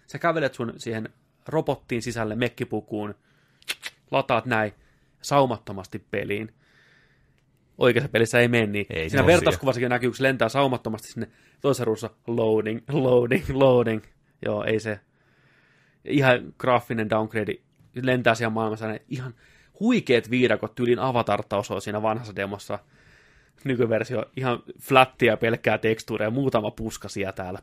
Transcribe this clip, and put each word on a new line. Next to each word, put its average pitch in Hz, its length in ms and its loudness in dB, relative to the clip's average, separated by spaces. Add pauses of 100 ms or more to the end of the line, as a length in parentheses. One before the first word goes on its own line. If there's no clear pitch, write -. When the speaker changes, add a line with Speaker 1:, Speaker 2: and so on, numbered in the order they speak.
Speaker 1:
Sä - 120 -14
kävelet 165 360 0
sun 117 220 -4
siihen 113 320 -6 (400)
robottiin 131 540 -2
sisälle, 110 320 -6
mekkipukuun, 107 800 -6 (960)
lataat 131 360 0
näin, 110 260 0 (500)
saumattomasti 110 760 -2 (120)
peliin. 104 440 -6 (1200)
Oikeassa 123 300 4
pelissä 117 320 0
ei 120 80 6
mene 117 180 2
niin. 104 240 -4
Speaker 2:
Ei 82 200 -4
Speaker 1:
Siinä 135 120 2
Speaker 2:
se - 40 4
Speaker 1:
vertauskuvassakin 127 640 2
näkyy, 123 200 0
kun 107 60 -10
se 127 60 -4
lentää 131 260 2
saumattomasti 123 600 -2
sinne 113 200 -10 (320)
toisessa 135 240 0
ruudussa, 110 260 -2 (160)
loading, 110 600 0
loading, 127 600 2
loading. 123 540 4 (420)
Joo, 104 200 -2
ei 110 160 0
se. 107 200 -6 (1040)
Ihan 131 540 2
graafinen 117 520 0
downgrade. 110 440 -2 (480)
Lentää 123 320 4
siellä 113 200 -2
maailmassa, 110 340 -4
ne 107 200 -8
ihan 127 260 -10 (460)
huikeet 151 500 2
viidakot, 117 440 2
tyylin 120 240 2
Avatar-tasoa 107 840 -2
siinä 107 220 -6
vanhassa 110 340 -4
demossa. 101 420 -8 (840)
Nykyversio, 117 600 0 (120)
ihan 127 260 -4 (180)
flättiä, 127 560 4
pelkkää 113 420 0
tekstuuria, 110 520 -2
muutama 120 400 0
puska 110 380 -10
siellä 95 240 -6
täällä, 95 300 -10